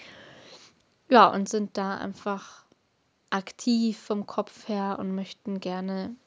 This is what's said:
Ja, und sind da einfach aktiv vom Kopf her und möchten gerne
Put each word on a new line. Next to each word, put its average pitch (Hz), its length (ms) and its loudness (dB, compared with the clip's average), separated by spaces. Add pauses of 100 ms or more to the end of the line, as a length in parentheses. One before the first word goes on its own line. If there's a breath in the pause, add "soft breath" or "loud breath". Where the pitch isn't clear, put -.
(1120 loud breath)
Ja, 220 180 10
und 196 220 -2
sind 208 260 -2
da 196 220 -4
einfach - 640 -8 (640)
aktiv 226 680 0
vom 208 260 -4
Kopf - 420 -6
her 196 320 -2
und 190 160 -4
möchten 190 460 -6
gerne 190 560 -6 (100)